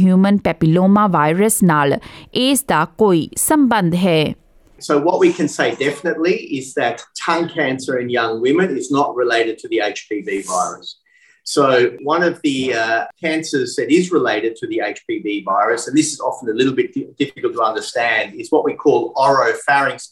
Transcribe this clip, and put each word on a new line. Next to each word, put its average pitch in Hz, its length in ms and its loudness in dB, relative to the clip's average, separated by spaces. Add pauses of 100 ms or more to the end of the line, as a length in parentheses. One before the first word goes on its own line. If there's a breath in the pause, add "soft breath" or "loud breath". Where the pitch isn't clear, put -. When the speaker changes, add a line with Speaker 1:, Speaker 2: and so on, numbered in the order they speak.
Speaker 1:
ਹਿਊਮਨ 190 400 6
ਪੈਪਿਲੋਮਾ 185 720 4
ਵਾਇਰਸ 170 480 2
ਨਾਲ 147 340 4 (360 loud breath)
ਇਸ 254 360 2
ਦਾ 160 140 2 (140)
ਕੋਈ 185 300 4 (180)
ਸੰਬੰਧ 233 500 2 (100)
ਹੈ। 160 160 4 (680)
Speaker 2:
So 147 180 2
what 180 180 2
we 170 140 4
can 151 160 0
say 127 160 0 (140)
definitely 160 520 -2 (220)
is 131 120 -12 (120)
that 117 260 -4 (140)
tongue 170 340 -2
cancer 131 480 -2
in 123 140 -4
young 113 280 -2
women 156 380 2
is 143 140 -4
not 117 240 -2
related 117 420 -2
to 113 100 -6
the 104 140 0
H - 200 -12
P 104 200 -6
V 98 120 -4 (120)
virus. 87 420 -6 (540 soft breath)
So 143 160 2 (420)
one 175 200 0
of 170 180 -4
the, 139 80 2 (240)
uh, 113 260 -2 (220)
cancers 156 500 -2
that 123 220 -2
is 180 160 2
related 113 480 0
to 117 100 -8
the 113 140 -4
H 104 120 -8 (120)
P 110 160 -4
V 104 100 -4 (140)
virus, 107 400 0
and 139 100 2
this 147 160 0
is - 140 -12
often 120 240 -8
a - 80 -4
little 131 180 2
bit 120 160 -2
di-, 135 80 -4 (180)
difficult 123 380 -6
to - 80 0
understand, 107 680 -4 (100)
is - 120 -14
what - 100 2
we - 160 -2
call 123 240 2 (200)
oropharynx 139 880 0